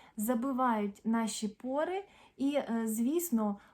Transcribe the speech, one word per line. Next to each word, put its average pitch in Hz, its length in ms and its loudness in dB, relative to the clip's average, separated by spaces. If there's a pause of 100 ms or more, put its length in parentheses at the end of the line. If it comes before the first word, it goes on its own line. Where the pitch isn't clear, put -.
(180)
забивають 233 880 0
наші 220 420 0
пори. 311 560 -4 (340)
І, 277 180 2
е, 233 300 0
звісно, 220 760 0 (140)